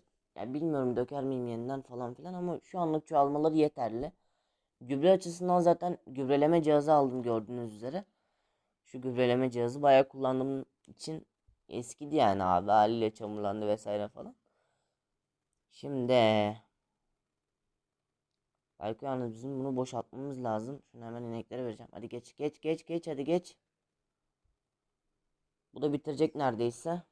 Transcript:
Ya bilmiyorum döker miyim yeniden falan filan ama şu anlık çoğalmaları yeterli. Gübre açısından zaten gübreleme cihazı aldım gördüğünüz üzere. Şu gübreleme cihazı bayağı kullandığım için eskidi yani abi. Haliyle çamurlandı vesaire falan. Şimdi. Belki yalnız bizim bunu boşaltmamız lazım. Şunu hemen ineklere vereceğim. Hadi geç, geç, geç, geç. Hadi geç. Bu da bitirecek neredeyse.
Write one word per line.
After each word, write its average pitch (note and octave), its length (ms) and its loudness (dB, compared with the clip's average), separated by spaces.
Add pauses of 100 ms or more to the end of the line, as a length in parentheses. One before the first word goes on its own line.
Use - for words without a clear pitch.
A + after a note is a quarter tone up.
(360)
Ya A#2 180 -8
bilmiyorum C#3+ 420 -2
döker C3 280 -4
miyim C3 220 -4
yeniden A#2+ 360 -6
falan B2 320 -10
filan E3 200 -14
ama F3+ 280 -6
şu - 160 -12
anlık D#3 280 -2
çoğalmaları D3+ 500 2
yeterli. C#3 560 0 (680)
Gübre C#3 320 4
açısından F3+ 480 0
zaten F3 460 2
gübreleme C#3+ 560 4
cihazı D3 300 4
aldım C3 300 4
gördüğünüz A#2 520 -4
üzere. C3 300 -10 (800)
Şu C3 160 -14
gübreleme B2+ 500 2
cihazı A#2+ 320 -2
bayağı C3+ 260 8
kullandığım C3+ 560 -2 (220)
için - 400 -14 (420)
eskidi C#3+ 480 -8
yani G2 280 4
abi. F#2 260 2
Haliyle A2 440 4
çamurlandı G#2 540 -4
vesaire G#2 400 -4
falan. - 280 -18 (1300)
Şimdi. C3 420 -4 (2750)
Belki A2 240 -8
yalnız B2+ 280 -6
bizim C3 280 -10
bunu C3+ 160 -4
boşaltmamız B2+ 680 -8
lazım. A#2 380 -6 (100)
Şunu A#2 120 -18
hemen A#2 180 -12
ineklere A#2 420 -8
vereceğim. A#2 300 -10
Hadi A2+ 140 -12
geç, - 280 -16
geç, D3 240 -6
geç, D#3 260 -4
geç. E3 200 -6
Hadi C#3+ 180 -6
geç. F3 320 -2 (2250)
Bu C3 80 -10
da D3 100 2
bitirecek D3 420 -2
neredeyse. C3+ 760 -2